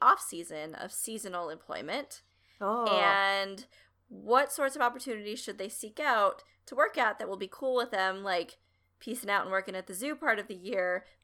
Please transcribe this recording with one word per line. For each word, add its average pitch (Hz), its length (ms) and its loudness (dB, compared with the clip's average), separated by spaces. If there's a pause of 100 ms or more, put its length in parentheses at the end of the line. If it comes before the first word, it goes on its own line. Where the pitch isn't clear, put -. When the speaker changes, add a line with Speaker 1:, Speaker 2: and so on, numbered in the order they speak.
Speaker 1:
off-season 165 720 2
of - 180 -10
seasonal 180 560 -6
employment? 160 720 -6 (400)
Speaker 2:
Oh. 220 260 0
Speaker 1:
And 196 800 2 (440)
what 220 440 2
sorts 277 240 -2
of 277 60 0
opportunities 240 600 -4
should 196 160 -8
they 190 120 -6
seek - 280 -12
out 233 440 4 (240)
to - 100 -12
work 311 220 2
at 214 200 2
that 214 100 -6
will 196 100 -4
be 190 120 -6
cool 262 240 -2
with 240 160 2
them, 190 320 0
like, 185 360 -2 (420)
peacing 214 300 -6
out 202 120 4
and 180 100 -4
working 190 240 -2
at 185 100 -8
the 190 80 -10
zoo 277 220 -4
part 233 240 0
of - 80 -8
the 202 80 -8
year, 180 480 -2 (180)